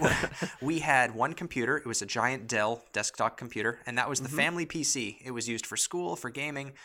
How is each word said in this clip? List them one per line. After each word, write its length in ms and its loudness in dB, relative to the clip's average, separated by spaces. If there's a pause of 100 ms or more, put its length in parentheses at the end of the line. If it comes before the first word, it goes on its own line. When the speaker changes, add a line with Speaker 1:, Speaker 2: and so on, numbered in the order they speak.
(300)
Speaker 1:
<laughs> 320 -6
we 180 2
had 340 6
one 200 2
computer. 440 0
It 80 -8
was 160 0
a 60 -6
giant 400 0
Dell 360 2 (100)
desktop 440 0
computer, 480 -2
and 140 -4
that 100 2
was 120 -2
the 60 -4
Speaker 2:
Mm-hmm. 100 -4
Speaker 1:
family 280 2
P 180 -4
C. 400 -2
It 80 -8
was 160 -4
used 200 -4
for 100 -6
school, 380 -2
for 160 -6
gaming, 420 -6 (120)